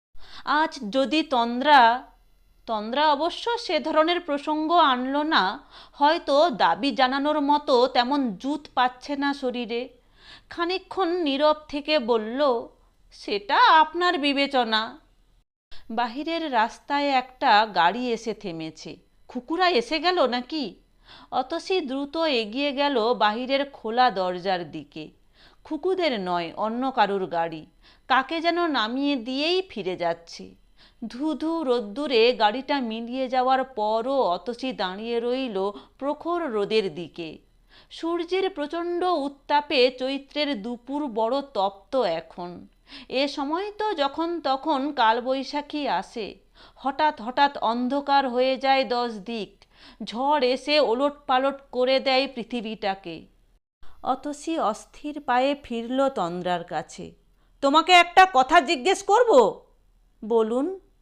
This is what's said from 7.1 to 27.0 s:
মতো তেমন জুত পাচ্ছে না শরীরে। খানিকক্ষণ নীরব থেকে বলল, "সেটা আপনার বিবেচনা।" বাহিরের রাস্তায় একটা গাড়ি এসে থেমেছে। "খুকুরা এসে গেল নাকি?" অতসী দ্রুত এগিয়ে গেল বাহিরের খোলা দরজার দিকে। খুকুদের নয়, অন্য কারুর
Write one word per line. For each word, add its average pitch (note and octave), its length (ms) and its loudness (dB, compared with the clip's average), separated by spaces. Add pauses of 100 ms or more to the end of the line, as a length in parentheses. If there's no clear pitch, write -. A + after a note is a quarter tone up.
মতো C#4 460 2
তেমন B3+ 500 0
জুত D4 360 -6
পাচ্ছে B3+ 420 -2
না C#4+ 180 -2
শরীরে। B3 680 -6 (500)
খানিকক্ষণ F#4 560 -2
নীরব D4+ 480 2 (120)
থেকে D4 320 -2
বলল, A#3 680 0 (440)
"সেটা C#4 460 -2
আপনার F4 600 4
বিবেচনা।" C4 840 0 (920)
বাহিরের C#4+ 600 -4
রাস্তায় C4 540 0
একটা B3+ 580 4
গাড়ি G#3 460 2
এসে A3 220 -4
থেমেছে। D#3+ 640 -10 (300)
"খুকুরা E4 420 0
এসে D4+ 300 0
গেল E4+ 280 2
নাকি?" B3 480 -6 (560)
অতসী E4 500 -2
দ্রুত C#4 360 -6
এগিয়ে C#4 540 0
গেল B3+ 420 0
বাহিরের B3 560 0
খোলা A#3+ 420 0
দরজার F3+ 600 -4
দিকে। D#3 400 -14 (520)
খুকুদের D#4 580 -2
নয়, F3 340 -4
অন্য A#3+ 360 -4
কারুর G3+ 340 0